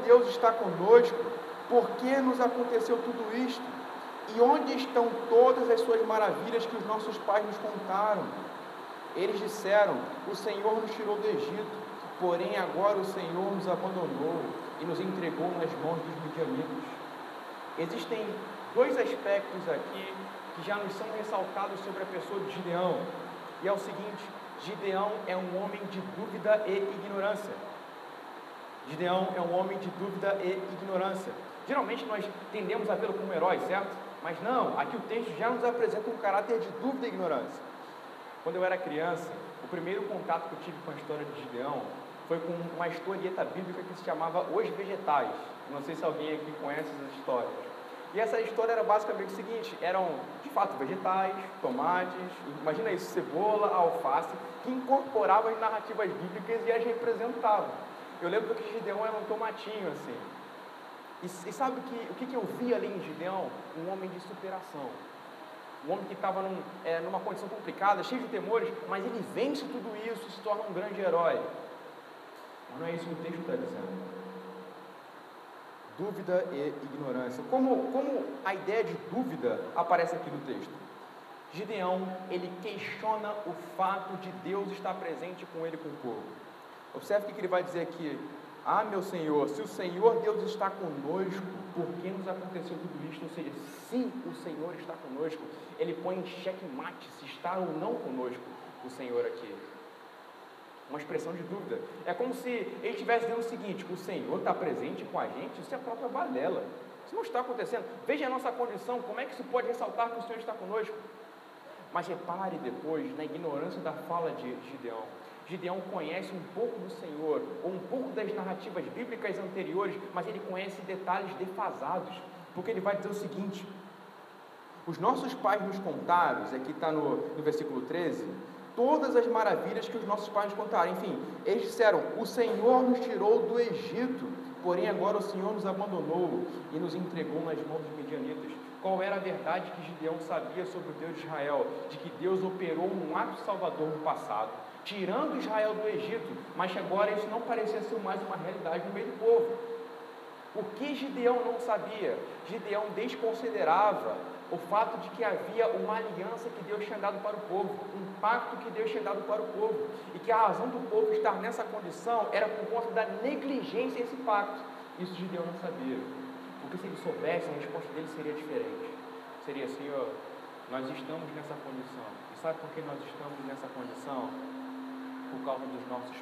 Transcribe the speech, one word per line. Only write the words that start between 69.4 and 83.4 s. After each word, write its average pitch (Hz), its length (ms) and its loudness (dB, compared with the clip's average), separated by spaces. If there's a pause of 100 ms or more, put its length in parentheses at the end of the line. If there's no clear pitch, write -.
tudo 220 300 -6 (160)
isso 220 160 -6
e - 40 -12
se - 100 -12
torna 214 280 2
um 190 40 -4
grande 196 280 -2
herói. 165 380 6 (1300)
Mas 131 80 -10
não 165 80 -4
é 170 40 0
isso 170 140 -4
que 170 80 -4
o 151 40 -4
texto 165 220 -4
está - 140 -2
dizendo. 98 640 -4 (1800)
Dúvida 185 540 2
e 143 220 0 (100)
ignorância. 127 640 -2
Como, 262 440 6
como 269 320 2 (180)
a 196 100 2
ideia 196 300 2
de - 100 -2 (160)
dúvida 135 520 0 (160)
aparece 170 360 6
aqui - 160 -2
no 147 160 -4
texto? 117 280 -6 (800)
Gideão, 190 520 0 (240)
ele 180 220 -2 (100)
questiona 214 680 -2 (160)